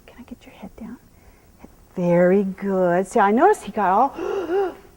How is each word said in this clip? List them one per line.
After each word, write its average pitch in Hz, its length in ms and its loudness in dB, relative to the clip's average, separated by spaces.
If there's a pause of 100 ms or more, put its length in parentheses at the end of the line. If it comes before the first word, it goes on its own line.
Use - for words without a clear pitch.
can - 140 -20
I 240 40 -20
get - 220 -20
your 262 80 -20
head - 240 -20
down? 233 200 -16 (960)
Very 180 480 2
good. 185 640 -2
See, - 120 -2
I 202 120 4
noticed 339 320 2
he - 80 -14
got 196 200 -2
all, 240 240 2
<gasps> 370 600 -6 (220)